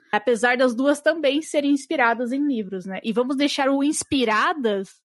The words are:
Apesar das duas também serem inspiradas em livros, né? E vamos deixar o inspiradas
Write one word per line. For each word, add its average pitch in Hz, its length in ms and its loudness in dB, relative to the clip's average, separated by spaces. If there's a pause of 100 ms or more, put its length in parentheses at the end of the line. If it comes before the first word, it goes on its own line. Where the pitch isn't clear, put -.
Apesar 240 460 0
das 254 180 2
duas 285 280 0
também 311 400 0
serem 285 300 0
inspiradas 247 600 0
em 285 160 -2
livros, 190 380 -4
né? 190 180 -8
E 226 80 -4
vamos 254 240 -2
deixar 277 340 0
o 277 140 2
inspiradas 240 1080 0 (140)